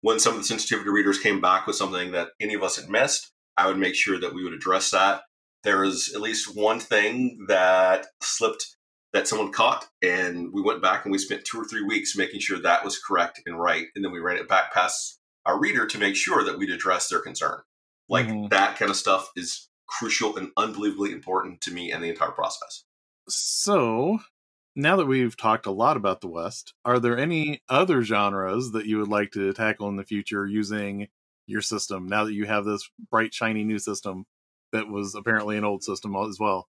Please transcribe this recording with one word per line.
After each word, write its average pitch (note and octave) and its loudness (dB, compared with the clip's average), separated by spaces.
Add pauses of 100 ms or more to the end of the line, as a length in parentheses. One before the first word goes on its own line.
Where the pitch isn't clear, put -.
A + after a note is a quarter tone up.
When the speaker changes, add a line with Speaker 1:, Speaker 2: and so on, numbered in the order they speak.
Speaker 1:
When A2 2
some A2+ 4
of A2 -6
the G2+ -8
sensitivity G#2 -2
readers G2+ 4
came G2+ 2
back F#2 4
with G#2+ -2
something F2+ -4
that F2 -2 (120)
any G#2+ -4
of G2 -2
us F#2 -2
had - -10
missed, A#2+ 0 (240)
I F#2 4
would F#2+ 2
make F#2 0
sure F#2 2
that F2 -4
we F2+ -6
would F2 -6
address F#2 0
that. G2 4 (420)
There G2 4
was F#2+ 0
at G#2 -4
least G#2+ -4
one A2 2
thing A2 0
that F#2+ 6 (160)
slipped - -2 (380)
that F#2+ 2
someone G#2+ -2
caught, - 2 (160)
and F2 0
we G2+ -2
went F#2 0
back F#2 2
and G#2 -2
we G2 2
spent - -4
two A2+ -6
or A2 -6
three A2+ -6
weeks G2+ -2
making G2 -2
sure F#2 -2
that F2 4
was G2 -4
correct F2 -2
and F2 -10
right. E2+ 0 (100)
And G2 -6
then F2+ -4
we F2 -8
ran F2+ -2
it - -6
back F#2+ 2
past - 0 (280)
our C#3+ 0
reader C3 0
to G#2+ -6
make G2 0
sure - 2
that F2+ -4
we'd F#2+ -2
address F2+ 0
their F2 0
concern. - -6 (460)
Like, A2 2
Speaker 2:
Mm-hmm. G#2+ -4
Speaker 1:
that G2+ 4
kind G#2 0
of G2 0
stuff - 0
is - -8 (200)
crucial G#2+ -2
and F#2 -8
unbelievably G2+ 0
important F#2 -4
to F2 -8
me F2 -8
and E2+ -6
the E2+ -2
entire D#2 -2
process. - -8 (460)
Speaker 2:
So, D#3 2 (580)
now D3+ 4
that F3 2
we've B2+ 2
talked A2 2
a G2+ -4
lot A#2+ 2
about G2 -2
the F#2+ -10
West, E2 -10 (100)
are B2 4
there A#2+ 2
any D3+ -2
other D3 4
genres G#2 0
that A2 -4
you G#2+ 0
would G#2 -2
like G#2 0
to G2 0
tackle G#2+ -2
in G2+ -4
the G2 -8
future G2+ -4
using G2+ -4 (380)
your G#2 -4
system, G2 -6
now G#2 0
that G#2+ -4
you G#2 -2
have G#2 -2
this G#2 -4 (220)
bright, A2 2
shiny A2 -2
new G#2+ 0
system G2 -6 (460)
that A2 -2
was G2+ -4
apparently G#2+ 0
an G#2+ -2
old G#2 -2
system G2+ -6
as G2+ -2
well? G2 0